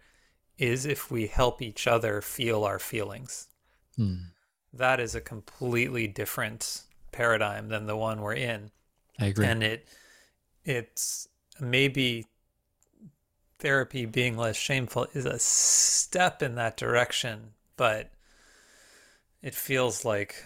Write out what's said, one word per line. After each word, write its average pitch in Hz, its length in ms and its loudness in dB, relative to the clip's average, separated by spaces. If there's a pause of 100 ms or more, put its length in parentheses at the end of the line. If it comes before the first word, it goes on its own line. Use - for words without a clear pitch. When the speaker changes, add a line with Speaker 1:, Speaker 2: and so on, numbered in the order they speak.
(580)
Speaker 1:
is 131 280 0
if - 240 -4
we 113 160 -2
help 123 360 2
each 113 240 -6
other 113 340 2
feel 113 440 0
our 98 140 -2
feelings. 107 720 -8 (480)
Speaker 2:
Hmm. 98 200 0 (560)
Speaker 1:
That 127 280 2
is 113 140 -4
a 117 60 -6
completely 120 840 -2
different 110 760 -6 (300)
paradigm 107 560 0
than 107 180 -4
the 107 100 -2
one 110 240 -2
we're 104 140 -4
in. 117 360 -6 (480)
Speaker 2:
I 107 80 0
agree. 101 200 4
Speaker 1:
And 113 160 2
it, 110 260 -2 (760)
it's - 640 -6 (300)
maybe 127 680 2 (1300)
therapy 135 480 0
being 117 300 0
less 113 200 0
shameful 127 560 0
is 131 140 -4
a 135 120 -2
step - 1040 4
in 131 120 -2
that 117 220 0
direction, 117 760 0 (240)
but 110 340 2 (1300)
it - 120 -10
feels 127 500 0
like 104 420 -2